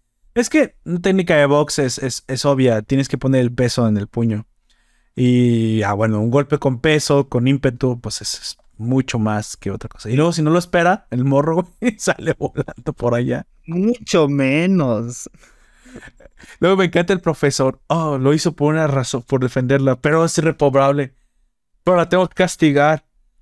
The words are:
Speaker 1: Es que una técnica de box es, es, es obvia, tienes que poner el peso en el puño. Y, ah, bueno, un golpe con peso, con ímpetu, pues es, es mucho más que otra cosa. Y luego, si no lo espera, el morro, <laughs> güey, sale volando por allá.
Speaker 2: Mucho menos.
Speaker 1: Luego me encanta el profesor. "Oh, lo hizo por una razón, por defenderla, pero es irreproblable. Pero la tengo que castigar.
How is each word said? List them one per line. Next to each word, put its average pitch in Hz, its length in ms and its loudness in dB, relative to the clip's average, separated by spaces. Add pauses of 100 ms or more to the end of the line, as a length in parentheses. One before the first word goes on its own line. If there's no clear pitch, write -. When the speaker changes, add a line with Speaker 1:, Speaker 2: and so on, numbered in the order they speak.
(340)
Speaker 1:
Es 240 160 -2
que 294 260 2 (100)
una 175 160 -4
técnica 185 340 2
de 147 100 6
box 147 340 2
es, 127 200 -2
es, - 280 -6
es 131 180 -6
obvia, 131 380 2
tienes 135 260 -2
que 135 80 -4
poner 131 240 0
el 123 100 0
peso 120 360 0
en 107 100 0
el 101 100 -4
puño. 110 400 -4 (680)
Y, 120 680 2
ah, 101 100 -2
bueno, 107 280 0
un 113 100 0
golpe 143 280 0
con 127 200 -2
peso, 147 500 2
con 123 180 0
ímpetu, 131 520 0
pues - 220 -10
es, - 180 -10
es - 180 -14 (200)
mucho 127 420 -2
más 107 380 -4
que - 120 -8
otra 95 200 -10
cosa. - 200 -14
Y 117 60 0
luego, 160 160 2
si 160 100 -4
no 151 100 0
lo 170 80 2
espera, 175 520 0
el 123 140 -2
morro, 156 480 0
<laughs> - 80 -16
güey, 240 180 -2
sale - 380 -4
volando - 560 -8
por 120 220 -2
allá. 123 300 -4 (220)
Speaker 2:
Mucho 180 600 0
menos. 139 1000 -2 (1300)
Speaker 1:
Luego 185 180 2
me 190 80 2
encanta 175 260 0
el 190 80 0
profesor. 139 680 -2
"Oh, 156 320 -2
lo 131 140 4
hizo 156 220 0
por 147 180 0
una 160 140 0
razón, 135 360 -2
por 135 180 -2
defenderla, 127 580 0
pero 156 240 2
es 165 140 0
irreproblable. 139 760 2 (720)
Pero 180 140 4
la 170 100 2
tengo 180 220 2
que - 60 -18
castigar. 151 680 2 (380)